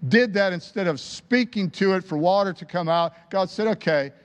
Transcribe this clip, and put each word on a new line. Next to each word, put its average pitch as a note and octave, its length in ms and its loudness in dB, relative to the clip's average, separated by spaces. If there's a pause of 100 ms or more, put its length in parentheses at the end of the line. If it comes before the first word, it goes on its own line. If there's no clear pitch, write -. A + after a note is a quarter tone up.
did A3+ 260 4
that, G3 180 2
instead F3+ 360 -4
of C#3+ 100 -2
speaking - 720 -2
to F#3+ 240 0
it F#3 100 -2
for D#3 140 -6
water F#3+ 340 2
to D#3+ 120 -18
come E3+ 240 -4
out, E3+ 420 -2
God F#3+ 180 -2
said, G#3+ 200 -2
"Okay, D3 420 0 (140)